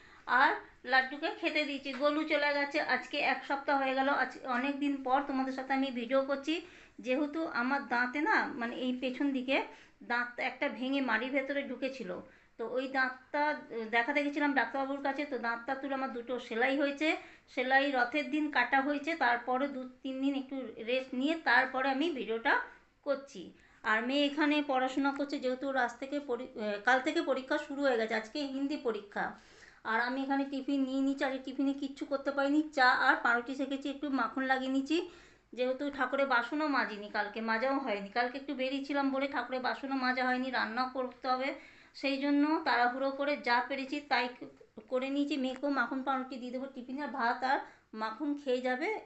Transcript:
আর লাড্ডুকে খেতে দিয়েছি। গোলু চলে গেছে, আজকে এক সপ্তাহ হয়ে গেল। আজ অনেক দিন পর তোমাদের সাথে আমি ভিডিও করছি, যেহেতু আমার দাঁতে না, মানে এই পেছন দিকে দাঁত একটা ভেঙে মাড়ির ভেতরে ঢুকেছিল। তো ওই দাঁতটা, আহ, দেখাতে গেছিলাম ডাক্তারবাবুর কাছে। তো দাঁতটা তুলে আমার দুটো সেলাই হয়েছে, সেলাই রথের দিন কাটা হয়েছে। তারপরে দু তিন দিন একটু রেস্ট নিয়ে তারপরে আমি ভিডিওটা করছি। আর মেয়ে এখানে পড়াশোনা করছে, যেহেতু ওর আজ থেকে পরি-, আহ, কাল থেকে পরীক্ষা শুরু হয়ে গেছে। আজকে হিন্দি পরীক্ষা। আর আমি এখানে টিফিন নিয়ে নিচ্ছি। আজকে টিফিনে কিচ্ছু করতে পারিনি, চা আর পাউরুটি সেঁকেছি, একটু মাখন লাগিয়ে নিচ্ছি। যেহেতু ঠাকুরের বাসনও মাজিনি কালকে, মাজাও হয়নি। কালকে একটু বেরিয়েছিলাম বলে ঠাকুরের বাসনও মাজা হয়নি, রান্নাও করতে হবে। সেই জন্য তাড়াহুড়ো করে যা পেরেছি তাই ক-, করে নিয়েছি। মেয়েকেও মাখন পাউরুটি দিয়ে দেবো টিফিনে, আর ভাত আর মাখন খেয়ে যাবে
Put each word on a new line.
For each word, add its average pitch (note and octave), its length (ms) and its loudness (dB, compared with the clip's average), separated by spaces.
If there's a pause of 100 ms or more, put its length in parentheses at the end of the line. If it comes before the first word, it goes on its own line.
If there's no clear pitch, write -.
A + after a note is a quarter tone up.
(260)
আর C#4 280 6 (300)
লাড্ডুকে C4 460 2 (100)
খেতে D4+ 240 2
দিয়েছি। C#4 280 -6
গোলু D4 320 2
চলে D4 300 2
গেছে, C#4+ 260 0
আজকে B3+ 380 0
এক C4 260 0
সপ্তাহ C#4+ 340 0
হয়ে C4 160 2
গেল। C4 140 2
আজ C4 360 0
অনেক C4 340 -2
দিন C#4 240 0
পর C4 240 4
তোমাদের C4 260 0
সাথে C4+ 200 -4
আমি C4+ 140 2
ভিডিও B3 380 2
করছি, C#4+ 420 -2 (340)
যেহেতু D4 460 0
আমার C4 420 0
দাঁতে B3 320 0
না, D4+ 260 4
মানে A#3+ 300 -4
এই B3+ 240 0
পেছন C4+ 320 0
দিকে C4+ 300 0 (400)
দাঁত A#3+ 380 -4
একটা C4 280 -2
ভেঙে B3+ 320 -2
মাড়ির B3 300 0
ভেতরে C#4 320 0
ঢুকেছিল। G#3+ 580 -6 (380)
তো A3+ 100 -6
ওই C4 200 -2
দাঁতটা, C4+ 600 0
আহ, A3+ 420 -6
দেখাতে C#4+ 340 2
গেছিলাম C#4+ 300 2
ডাক্তারবাবুর C4+ 480 0
কাছে। C#4 220 -2
তো C4+ 140 -6
দাঁতটা A#3 360 -4
তুলে C4+ 200 -6
আমার C4+ 180 -4
দুটো A#3 280 -6
সেলাই B3 360 0
হয়েছে, D4+ 400 2 (320)
সেলাই C4+ 440 2
রথের B3+ 380 0
দিন D4+ 200 0
কাটা B3+ 300 4
হয়েছে। C#4+ 360 0
তারপরে B3+ 520 2
দু B3+ 200 -8 (140)
তিন C4 200 -6
দিন C#4 120 2
একটু C4+ 220 -6 (280)
রেস্ট C4 300 -2
নিয়ে C#4 200 2 (100)
তারপরে C4 460 4
আমি C#4+ 200 2
ভিডিওটা B3 500 0 (420)
করছি। C4 500 -6 (300)
আর A3 240 2
মেয়ে C#4+ 200 2
এখানে D4 400 2
পড়াশোনা C4+ 460 2
করছে, C#4+ 260 -4
যেহেতু B3+ 300 -2
ওর C4+ 80 -2
আজ A#3+ 240 2
থেকে C#4 200 -4
পরি-, B3 400 -6
আহ, G#3 240 -2
কাল B3+ 160 6
থেকে D#4 220 2
পরীক্ষা C4 360 0
শুরু C#4+ 240 -6
হয়ে C4 140 4
গেছে। A3+ 180 0
আজকে A3 240 -4
হিন্দি C#4 380 -2
পরীক্ষা। A3+ 640 -4 (440)
আর A3+ 160 2
আমি C4 220 0
এখানে C#4 220 2
টিফিন C#4 380 -2
নিয়ে C4 180 0
নিচ্ছি। C#4 240 2
আজকে C4+ 140 0
টিফিনে C4+ 340 -2
কিচ্ছু C#4 320 -6
করতে C#4 260 -2
পারিনি, C#4 320 4
চা C4 280 6
আর C4+ 320 6
পাউরুটি A#3+ 320 2
সেঁকেছি, C#4 360 -4
একটু C#4 200 -6
মাখন C4 320 -2
লাগিয়ে C4 280 0
নিচ্ছি। C#4 400 0 (420)
যেহেতু C4 380 -2
ঠাকুরের C4+ 360 0
বাসনও B3+ 420 2
মাজিনি G#3+ 400 -2
কালকে, G3+ 320 -4
মাজাও A3+ 380 0
হয়নি। G3+ 300 -4
কালকে B3 300 -2
একটু C#4+ 160 -6
বেরিয়েছিলাম C4+ 560 0
বলে C4+ 180 0
ঠাকুরের C4 320 -4
বাসনও B3 360 -2
মাজা B3+ 280 0
হয়নি, B3+ 260 0
রান্নাও A#3 420 -2
করতে B3+ 360 -4
হবে। C4 260 0 (400)
সেই C#4 240 0
জন্য C#4+ 460 4
তাড়াহুড়ো B3 460 4
করে C#4 260 0
যা A#3+ 320 2
পেরেছি C4+ 320 -4
তাই B3+ 280 0 (120)
ক-, - 480 -16
করে C4 220 -2
নিয়েছি। C#4+ 260 0
মেয়েকেও C4 340 -2
মাখন C4 320 0
পাউরুটি C4 340 -2
দিয়ে A#3+ 160 -10
দেবো C4 140 -6
টিফিনে, C4 360 -10
আর C#4 60 -4
ভাত B3 360 0
আর C#4 140 2 (360)
মাখন A3 500 -4
খেয়ে B3+ 160 0
যাবে C4+ 460 -2